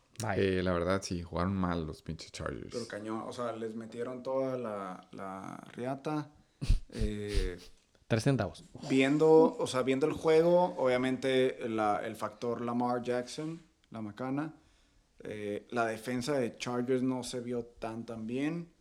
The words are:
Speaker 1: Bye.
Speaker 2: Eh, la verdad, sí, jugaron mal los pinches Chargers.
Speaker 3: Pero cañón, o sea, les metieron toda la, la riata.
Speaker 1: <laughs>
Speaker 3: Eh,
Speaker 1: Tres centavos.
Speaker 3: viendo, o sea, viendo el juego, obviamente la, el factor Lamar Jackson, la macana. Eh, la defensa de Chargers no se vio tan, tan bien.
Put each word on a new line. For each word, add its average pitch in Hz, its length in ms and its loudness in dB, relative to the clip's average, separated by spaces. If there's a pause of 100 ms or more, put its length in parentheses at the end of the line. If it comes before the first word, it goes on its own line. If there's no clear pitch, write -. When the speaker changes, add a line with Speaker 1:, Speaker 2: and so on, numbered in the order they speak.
(220)
Speaker 1:
Bye. 98 380 2
Speaker 2:
Eh, 90 40 2
la 92 100 2
verdad, 90 280 2
sí, 87 220 -4
jugaron 85 320 0
mal 87 320 0
los 78 140 -10
pinches - 320 -12
Chargers. - 400 -6
Speaker 3:
Pero 117 160 -6
cañón, 110 360 -6
o 123 60 -8
sea, 120 220 -4
les 110 200 -6
metieron 120 480 -8
toda 131 360 -2
la, 101 560 -8
la 95 420 -10 (180)
riata. 139 560 -4 (300)
Speaker 1:
<laughs> - 320 2
Speaker 3:
Eh, 104 680 -2 (500)
Speaker 1:
Tres 113 160 2
centavos. 113 420 0 (240)
Speaker 3:
viendo, 151 680 8
o 160 100 -2
sea, 127 160 0
viendo 131 240 2
el 156 60 2
juego, 170 640 6
obviamente 131 800 2 (120)
la, 107 360 2
el 110 120 -6
factor 110 420 -4
Lamar 120 420 0
Jackson, 123 600 -4 (300)
la 110 100 -10
macana. 131 520 -6 (680)
Eh, 104 480 -6
la 120 160 0
defensa 123 480 -4
de 127 240 -2
Chargers 123 460 -2
no 131 200 -2
se 123 160 -8
vio 120 240 -6
tan, 113 420 -10
tan 113 220 -10
bien. 156 540 -4